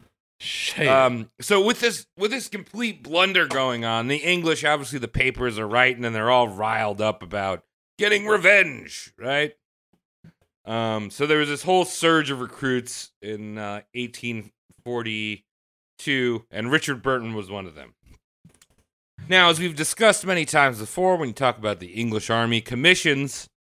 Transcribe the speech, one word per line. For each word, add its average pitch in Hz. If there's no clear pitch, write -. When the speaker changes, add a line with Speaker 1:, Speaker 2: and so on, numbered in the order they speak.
Speaker 1:
Shit. -
Speaker 2:
Um, 127
so 196
with 240
this, 220
with 202
this 247
complete 208
blunder 180
going 127
on, 117
the 139
English, 165
obviously 143
the 117
papers 123
are 110
writing, 120
and 117
they're 110
all 123
riled 107
up 107
about 95
getting 208
revenge, 185
right? 143
Um, 110
so 143
there 151
was 147
this 143
whole 180
surge 160
of 135
recruits 123
in, 107
uh, 104
eighteen 120
forty-two, 117
and 113
Richard 143
Burton 120
was 98
one 98
of 80
them. 69
Now, 180
as 160
we've 170
discussed 185
many 180
times 139
before, 180
when 156
you 110
talk 123
about 104
the 90
English 110
Army, 117
commissions 139